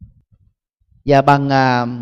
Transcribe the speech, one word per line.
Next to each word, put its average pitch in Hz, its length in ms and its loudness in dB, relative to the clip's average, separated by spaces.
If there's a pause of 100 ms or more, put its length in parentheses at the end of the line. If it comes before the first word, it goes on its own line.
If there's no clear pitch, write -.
(1040)
Và 139 180 2
bằng, 139 280 0
à, 127 360 0 (160)